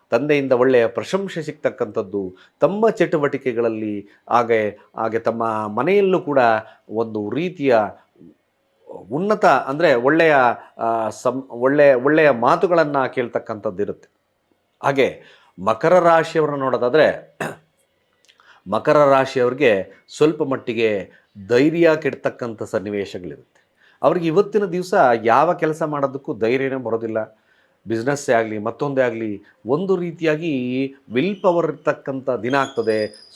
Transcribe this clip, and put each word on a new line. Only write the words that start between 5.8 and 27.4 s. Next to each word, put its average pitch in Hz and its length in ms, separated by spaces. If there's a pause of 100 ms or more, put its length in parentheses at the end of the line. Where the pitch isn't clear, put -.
ಕೂಡ 143 180 (520)
ಒಂದು 107 400
ರೀತಿಯ 139 480 (1300)
ಉನ್ನತ, 202 320
ಅಂದ್ರೆ 143 500
ಒಳ್ಳೆಯ, 147 420 (420)
ಆ, 113 300
ಸಂ-, 127 420
ಒಳ್ಳೆಯ, 135 440
ಒಳ್ಳೆಯ 147 360
ಮಾತುಗಳನ್ನ 147 760
ಕೇಳ್ತಕ್ಕಂಥದ್ದಿರುತ್ತೆ. 107 1040 (720)
ಹಾಗೆ 135 400 (420)
ಮಕರ 160 340
ರಾಶಿಯವ್ರನ್ನ 160 640
ನೋಡೋದಾದ್ರೆ 123 760 (1300)
ಮಕರ 147 340
ರಾಶಿಯವ್ರಿಗೆ 127 1000 (120)
ಸ್ವಲ್ಪ 156 260
ಮಟ್ಟಿಗೆ 113 680 (380)
ಧೈರ್ಯ 156 420 (120)
ಕೆಡ್ತಕ್ಕಂಥ 120 600
ಸನ್ನಿವೇಶಗಳಿರುತ್ತೆ. 98 1080 (340)
ಅವ್ರಿಗೆ 170 240
ಇವತ್ತಿನ 202 380
ದಿವಸ 180 300 (300)
ಯಾವ 135 280
ಕೆಲಸ 160 300
ಮಾಡೋದಕ್ಕೂ 139 520
ಧೈರ್ಯನೇ 127 420
ಬರೋದಿಲ್ಲ. 110 640 (500)